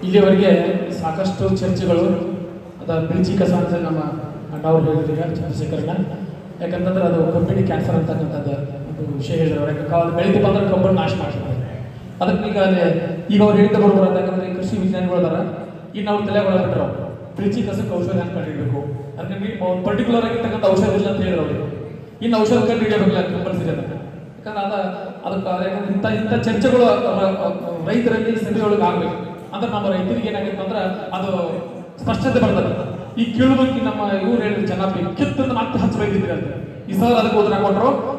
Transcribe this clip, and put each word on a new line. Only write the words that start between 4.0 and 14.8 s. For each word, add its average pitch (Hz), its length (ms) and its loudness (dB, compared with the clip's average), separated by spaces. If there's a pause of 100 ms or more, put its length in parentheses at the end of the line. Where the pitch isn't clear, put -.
ಅಣ್ಣವ್ರು 156 300 4
ಹೇಳಿದ್ರು 156 300 2
ಈಗ 156 80 -2 (140)
ಚಂದ್ರಶೇಖರಣ್ಣ. 156 560 -4 (720)
ಯಾಕಂತಂದ್ರೆ 180 420 0
ಅದು 165 280 2
ಕಬ್ಬಿಣ 190 320 2
cancer - 300 0
ಅಂತಕ್ಕಂಥದ್ದು 156 560 -2 (480)
ಒಂದು 139 180 -4
ವಿಷಯ 135 180 -4
ಹೇಳಿದ್ರು 156 260 0
ಅವ್ರು. 151 120 -2
ಯಾಕಂದ್ರೆ - 280 -2
ಅದು 170 160 0
ಬೆಳೀತು 202 300 4
ಬಂದ್ರೆ 196 240 2
ಕಬ್ಬನ್ನು 185 320 4
ನಾಶ 160 180 0
ಮಾಡ್ತಾರೆ. 151 340 -4 (680)
ಅದಕ್ಕೆ 208 280 0
ಈಗ 202 80 0
ಅದೇ, 190 240 4 (480)
ಈಗ 208 120 6
ಅವ್ರು 208 140 6
ಹೇಳ್ತಾ 202 220 6
ಬರ್ಬೋದು, 190 420 6
ಯಾಕಂದ್ರೆ 185 340 -2
ಕೃಷಿ 190 280 -4